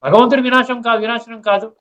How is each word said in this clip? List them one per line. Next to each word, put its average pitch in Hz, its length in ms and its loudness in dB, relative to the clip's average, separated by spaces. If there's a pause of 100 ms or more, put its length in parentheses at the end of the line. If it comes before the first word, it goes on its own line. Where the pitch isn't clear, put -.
భగవంతుడి 233 420 4
వినాశం 254 400 0
కాదు, 226 180 0
వినాశనం 233 340 -8 (100)
కాదు. 202 180 0 (140)